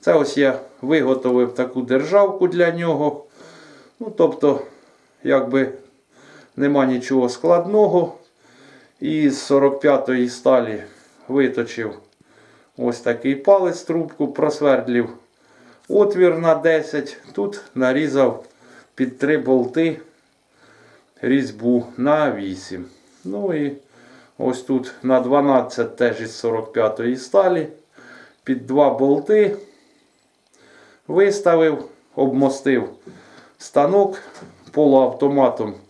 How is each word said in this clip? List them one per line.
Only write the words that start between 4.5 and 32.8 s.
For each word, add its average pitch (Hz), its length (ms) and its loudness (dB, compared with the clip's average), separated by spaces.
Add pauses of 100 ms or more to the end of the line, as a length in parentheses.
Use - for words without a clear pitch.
якби 131 480 0 (840)
нема 139 300 2
нічого 127 420 0
складного. 175 840 2 (880)
І 151 300 0
з 135 80 -6
сорок 139 420 2
п'ятої 127 480 0
сталі 117 540 0 (460)
виточив 120 720 -2 (800)
ось 120 220 -4
такий 120 340 -2
палець, 180 480 2
трубку, 156 460 -4
просвердлів 127 800 0 (800)
отвір 185 500 2
на 165 160 4
десять. 160 640 -2 (160)
Тут 202 280 -6 (140)
нарізав 131 720 0 (500)
під 127 240 -4
три 147 200 0
болти 131 640 0 (1200)
різьбу 120 680 0 (100)
на 143 380 0
вісім. 95 500 -10 (400)
Ну 196 300 -6
і 143 220 -4 (640)
ось 127 240 -4
тут 127 400 -4
на 127 180 2
дванадцять 127 760 0
теж 113 240 -2
із 110 140 -12
сорок 113 380 -6
п'ятої 117 440 -2
сталі. 180 520 0 (760)
Під 120 220 -4
два 135 240 4
болти 202 680 0 (1500)
виставив, 165 760 2 (300)
обмостив 131 760 0 (680)